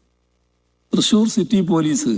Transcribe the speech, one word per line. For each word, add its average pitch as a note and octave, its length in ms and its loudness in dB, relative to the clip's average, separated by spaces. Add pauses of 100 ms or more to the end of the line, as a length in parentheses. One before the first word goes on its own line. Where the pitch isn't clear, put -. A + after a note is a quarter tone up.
(920)
തൃശ്ശൂർ A3 420 2
സിറ്റി F#3+ 240 0 (120)
പോലീസ് D3+ 460 0